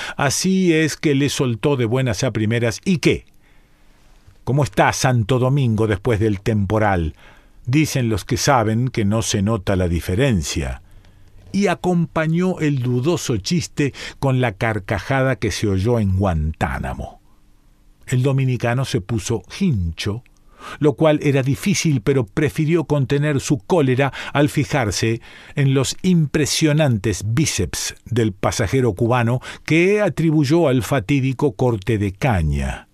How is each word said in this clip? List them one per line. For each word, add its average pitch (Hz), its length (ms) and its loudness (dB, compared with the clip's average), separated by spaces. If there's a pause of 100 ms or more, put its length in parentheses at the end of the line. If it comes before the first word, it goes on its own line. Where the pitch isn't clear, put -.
(180)
así 185 560 0
es 156 240 0
que 151 160 0
le 135 160 2
soltó 131 480 -2
de 123 80 0
buenas 123 380 -2
a 131 80 0
primeras: 113 520 0
"¿Y 190 140 2
qué? - 280 0 (1200)
¿Cómo 135 200 0
está 139 280 2
Santo 123 460 2
Domingo 123 480 2
después 107 340 0
del 104 220 0
temporal? 101 720 0 (540)
Dicen 135 420 0
los 104 160 -4
que 120 120 -2
saben 113 500 2
que 117 180 -2
no 110 160 2
se 104 220 -2
nota 104 320 0
la 90 120 0
diferencia". 87 920 -2 (720)
Y 202 160 0
acompañó 170 920 0
el 147 200 0
dudoso 123 580 -2
chiste 143 560 -2 (240)
con 131 240 0
la 120 120 0
carcajada 120 800 -2
que 107 160 -4
se - 160 -2
oyó 101 320 0
en 95 180 0
Guantánamo. 78 1040 -4 (840)
El 123 160 0
dominicano 131 600 0
se 123 160 -2
puso 110 440 -4 (160)
hincho, 104 640 -2 (560)
lo 143 140 2
cual 151 280 2
era 139 220 2
difícil, 143 580 0
pero 135 240 0
prefirió 151 600 0
contener 143 540 0
su - 200 0
cólera 135 520 2 (220)
al 143 160 4
fijarse 117 720 -2 (340)
en 135 200 2
los 135 260 0
impresionantes 147 1200 2
bíceps - 720 -2 (100)
del 110 280 0
pasajero 113 600 0
cubano 120 480 0 (220)
que 185 380 2
atribuyó 156 640 2
al 127 140 2
fatídico 135 720 0
corte 113 460 0
de 98 140 -2
caña. 73 800 -2